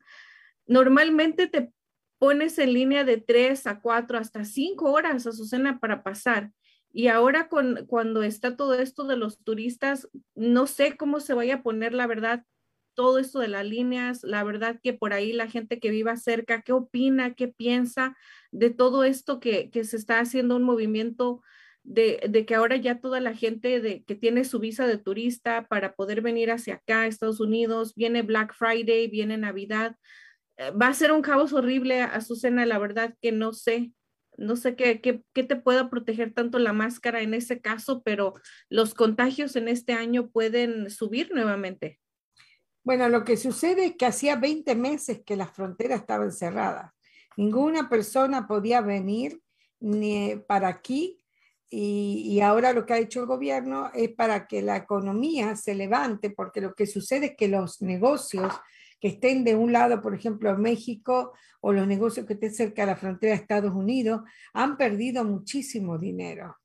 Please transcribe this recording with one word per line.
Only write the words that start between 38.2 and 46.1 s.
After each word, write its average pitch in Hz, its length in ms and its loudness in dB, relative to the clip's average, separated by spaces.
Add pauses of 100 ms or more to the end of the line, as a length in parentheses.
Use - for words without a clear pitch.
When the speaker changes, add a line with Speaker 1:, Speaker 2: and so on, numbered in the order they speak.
Speaker 1:
los 220 240 2
contagios 254 640 0
en 226 120 -2
este 240 260 -2
año 233 340 -2
pueden 226 640 0
subir 226 420 -4
nuevamente. 196 680 -4 (840)
Speaker 2:
Bueno, 254 280 2
lo 233 140 2
que 233 120 2
sucede 339 500 0
es 339 100 -4
que 254 100 2
hacía 277 300 0
veinte 294 380 0
meses 254 500 -4
que 202 120 -4
la 196 100 -4
frontera 190 480 -6
estaba 208 300 -2